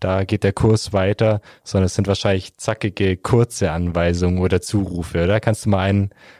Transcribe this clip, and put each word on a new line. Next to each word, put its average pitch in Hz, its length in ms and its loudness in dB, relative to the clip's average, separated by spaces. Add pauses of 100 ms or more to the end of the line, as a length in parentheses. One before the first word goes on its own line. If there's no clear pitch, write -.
da 95 240 0
geht 104 200 -2
der 98 100 2
Kurs 110 400 2
weiter“, 101 480 2 (200)
sondern 92 240 0
es - 80 -2
sind 95 140 0
wahrscheinlich 95 480 -2
zackige, 98 640 -2
kurze 117 520 0
Anweisungen 87 680 0
oder 92 240 0
Zurufe, 87 640 -4
oder? 104 160 2
Kannst - 260 -2
du 107 40 2
mal 98 100 2
einen, 101 300 0 (300)